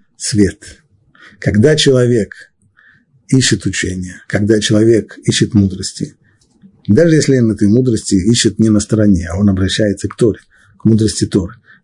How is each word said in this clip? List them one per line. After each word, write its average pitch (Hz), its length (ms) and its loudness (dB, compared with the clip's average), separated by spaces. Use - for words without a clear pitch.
свет. - 680 -4
Когда 131 360 2
человек 123 760 0
ищет 127 380 0
учения, 92 640 -8
когда 104 320 0
человек 110 600 0
ищет - 300 -2
мудрости, 95 640 -2
даже 156 280 4
если 135 240 2
он 113 120 2
этой 101 160 -2
мудрости 113 480 0
ищет 107 440 0
не 110 100 2
на 107 100 2
стороне, 101 500 0
а 92 80 -6
он 101 120 2
обращается 98 580 -2
к - 80 -14
Торе, 104 240 0
к - 60 -8
мудрости 107 400 0
Торы, 95 300 -4